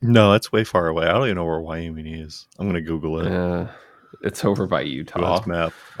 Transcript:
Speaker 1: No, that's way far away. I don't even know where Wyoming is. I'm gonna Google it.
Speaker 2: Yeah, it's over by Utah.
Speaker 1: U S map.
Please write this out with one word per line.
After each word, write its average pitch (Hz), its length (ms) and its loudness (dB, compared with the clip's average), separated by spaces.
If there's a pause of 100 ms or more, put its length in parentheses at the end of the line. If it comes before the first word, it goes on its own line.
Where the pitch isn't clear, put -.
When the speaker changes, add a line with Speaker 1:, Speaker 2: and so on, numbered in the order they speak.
Speaker 1:
No, 110 300 8
that's - 180 2
way 110 140 2
far 87 240 0
away. 82 180 0
I 85 60 4
don't 123 140 2
even 98 100 -2
know 87 80 -2
where 82 160 -2
Wyoming 80 460 -8
is. 80 400 -12 (120)
I'm 95 80 -4
gonna 87 140 -2
Google 80 400 -4
it. 92 100 -2
Speaker 2:
Yeah, 90 380 -2 (540)
it's - 220 -4
over 101 220 0
by 90 140 0
Utah. 76 560 -2
Speaker 1:
U 95 40 -2
S 107 60 -8
map. 85 260 -2 (280)